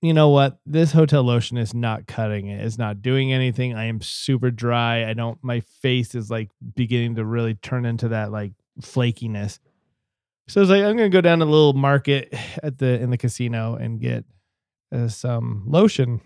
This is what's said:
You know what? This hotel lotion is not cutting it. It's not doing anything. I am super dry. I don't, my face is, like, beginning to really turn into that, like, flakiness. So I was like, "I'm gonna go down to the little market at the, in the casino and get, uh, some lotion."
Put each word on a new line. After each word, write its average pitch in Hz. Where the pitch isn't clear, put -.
You 165
know 156
what? 139
This 151
hotel 147
lotion 120
is 113
not 117
cutting 104
it. 101
It's 113
not 104
doing 131
anything. 127
I 110
am 113
super 127
dry. 117
I 110
don't, 117
my 120
face 127
is, 110
like, 113
beginning 120
to 110
really 113
turn 123
into 117
that, 107
like, 104
flakiness. 113
So -
I -
was 185
like, 196
"I'm 208
gonna 226
go 185
down 170
to 160
the 151
little 151
market 139
at 143
the, 127
in 123
the 123
casino 117
and 117
get, 120
uh, 120
some 117
lotion." 135